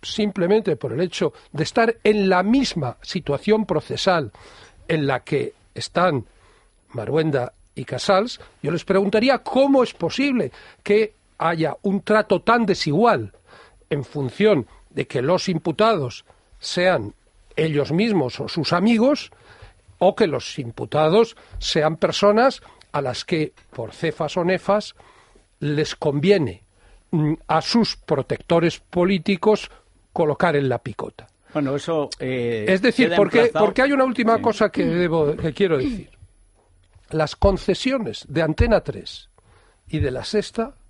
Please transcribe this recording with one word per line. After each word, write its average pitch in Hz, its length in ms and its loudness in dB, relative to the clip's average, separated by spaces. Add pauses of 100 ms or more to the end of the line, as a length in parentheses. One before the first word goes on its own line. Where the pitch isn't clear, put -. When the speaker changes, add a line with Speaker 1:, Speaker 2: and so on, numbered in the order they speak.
Speaker 1:
simplemente 202 720 0
por 120 160 -6
el 123 80 -6
hecho 175 320 -2 (220)
de 151 100 -4
estar 226 400 0
en 208 240 2
la 185 160 2
misma 196 580 -2
situación 190 640 -2
procesal 156 680 -2 (560)
en 156 180 0
la 127 140 -2
que - 320 -4 (200)
están 170 520 -2 (680)
Maruenda 131 640 -2 (220)
y 131 100 -10
Casals, 196 560 0 (200)
yo 147 100 -4
les 170 120 -4
preguntaría 214 560 2
cómo 269 440 2
es - 100 -4
posible 226 580 -2 (320)
que 214 300 2 (240)
haya 160 460 -2
un 196 180 0
trato 208 400 2
tan 233 240 2
desigual 160 680 0 (580)
en 143 140 -4
función 147 640 0 (220)
de - 180 -6
que 131 140 -4
los 160 280 0
imputados 170 760 -2 (340)
sean 175 540 0 (420)
ellos 147 380 0
mismos 180 480 0
o 120 80 -8
sus 165 240 -2
amigos, 226 580 2 (680)
o 180 160 4
que 214 120 2
los 135 320 -6
imputados 151 760 0 (240)
sean 160 360 0
personas 208 680 2 (300)
a 147 100 -4
las 127 240 -6
que, 156 280 -2 (180)
por 113 220 -12
cefas 156 440 -6
o 175 60 -2
nefas, 190 520 0 (640)
les 147 360 -2
conviene, 143 680 0 (480)
mm, 156 220 0 (140)
a 156 140 2
sus - 340 0
protectores 160 840 -2
políticos 190 920 0 (400)
colocar 156 440 0
en 139 140 2
la 120 80 0
picota. - 500 -12 (260)
Speaker 2:
Bueno, 143 220 -2
eso, 151 340 -2 (100)
eh, 120 480 -4
Speaker 1:
Es 190 160 2
decir, 247 240 4
Speaker 2:
queda 170 100 0
Speaker 1:
porque, 202 280 4
Speaker 2:
emplazado. 214 200 2
Speaker 1:
porque 202 160 0
hay 277 120 2
una 269 100 2
última 226 320 2
Speaker 2:
Sí. 233 80 -2
Speaker 1:
cosa 214 260 0
que 180 160 -2
debo, 165 500 0
que 160 180 -4
quiero 170 240 2
decir. 196 320 -4 (1000)
Las 156 260 -2
concesiones 196 920 0
de 151 140 -2
Antena 180 400 2
tres - 480 -14 (580)
y 156 120 -4
de 139 120 0
La 127 120 -8
Sexta 226 500 -4 (160)